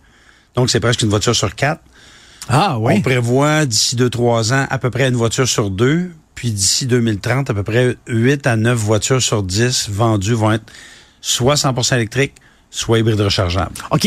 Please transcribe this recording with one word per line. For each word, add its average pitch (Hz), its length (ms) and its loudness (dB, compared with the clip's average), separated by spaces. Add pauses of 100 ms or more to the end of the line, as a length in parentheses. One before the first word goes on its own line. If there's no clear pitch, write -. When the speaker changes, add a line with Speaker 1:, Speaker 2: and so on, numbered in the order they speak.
(540)
Speaker 1:
Donc, 127 140 0
c'est 117 120 0
presque 117 200 0
une 113 80 0
voiture 107 260 0
sur 104 200 -2
quatre. 147 260 -2 (680)
Speaker 2:
Ah, 147 320 2
ouais. 110 200 2
Speaker 1:
On - 20 2
prévoit, 131 640 2
d'ici 117 320 -2
deux, 123 140 2
trois 117 420 0
ans, 135 160 0
à 135 80 -2
peu 123 140 -2
près 135 180 0
une 127 60 0
voiture 117 340 0
sur 104 220 -2
deux. 139 400 0 (240)
Puis 120 160 -6
d'ici 101 340 -2
deux 123 160 2
mille 113 180 0
trente, 127 300 -2
à 120 60 -2
peu 101 80 -2
près 117 340 0 (100)
huit 127 400 0
à 117 100 2
neuf 117 200 2
voitures 110 460 0
sur 110 200 0
dix 110 460 -2
vendues 107 460 0
vont 110 180 2
être 113 180 -4 (520)
soit 135 340 0
cent 143 160 0
pour 120 140 -2
cent 135 100 0
électriques, 123 380 -2 (360)
soit - 280 0
hybrides 110 240 2
rechargeables. 95 500 0 (200)
Speaker 2:
OK, 175 140 0